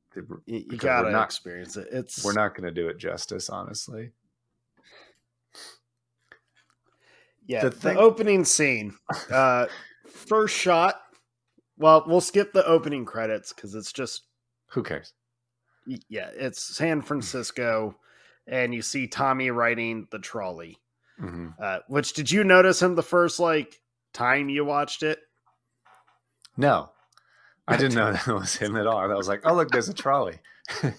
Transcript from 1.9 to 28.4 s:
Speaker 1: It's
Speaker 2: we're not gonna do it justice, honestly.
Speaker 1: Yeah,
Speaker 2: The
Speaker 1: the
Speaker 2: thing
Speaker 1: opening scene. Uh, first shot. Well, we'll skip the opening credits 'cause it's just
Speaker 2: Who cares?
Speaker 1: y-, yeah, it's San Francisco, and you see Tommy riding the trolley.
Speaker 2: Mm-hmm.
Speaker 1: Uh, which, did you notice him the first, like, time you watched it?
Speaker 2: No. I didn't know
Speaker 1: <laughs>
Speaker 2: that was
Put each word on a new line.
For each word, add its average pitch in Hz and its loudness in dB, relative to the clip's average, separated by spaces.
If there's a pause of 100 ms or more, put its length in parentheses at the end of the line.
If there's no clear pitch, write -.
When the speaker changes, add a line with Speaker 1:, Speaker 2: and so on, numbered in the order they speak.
Speaker 1:
It's - -10
Speaker 2:
we're 101 0
not 107 0
gonna 90 -10
do 82 -4
it 82 -10
justice, 90 -10
honestly. 110 -12 (3250)
Speaker 1:
Yeah, 113 0
Speaker 2:
The 127 4
Speaker 1:
the - -6
Speaker 2:
thing 185 0
Speaker 1:
opening 208 6
scene. 117 0 (360)
Uh, 123 4 (400)
first - 0
shot. 180 2 (800)
Well, 156 8
we'll 170 6
skip 196 0
the 185 6
opening 156 4
credits 110 -6
'cause 101 -14
it's 107 -12
just - -8 (480)
Speaker 2:
Who 123 -4
cares? - -10 (720)
Speaker 1:
y-, 127 -10 (100)
yeah, 98 -10
it's 127 -8 (120)
San 156 -2
Francisco, 117 -4 (480)
and 123 -2
you 113 -6
see 131 -6
Tommy 131 0
riding 117 -2
the 110 -12
trolley. 87 -10 (400)
Speaker 2:
Mm-hmm. 87 -10 (120)
Speaker 1:
Uh, 95 -4 (100)
which, 139 -2
did 143 -4
you 202 2
notice 185 6
him 180 2
the 165 2
first, 175 2
like, 160 0 (320)
time 135 0
you 143 -2
watched 147 -4
it? 156 -2 (1400)
Speaker 2:
No. 123 2 (800)
I 117 2
didn't 131 2
know 110 2
Speaker 1:
<laughs> - -
Speaker 2:
that - -4
was 101 -2